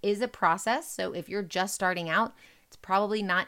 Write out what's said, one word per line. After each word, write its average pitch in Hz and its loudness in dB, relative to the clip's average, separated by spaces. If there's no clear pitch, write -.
is 202 0
a 247 -2
process. 220 0
So 185 -6
if 175 -8
you're 202 -4
just 185 -2
starting 180 0
out, 214 2
it's - -20
probably 208 0
not 185 2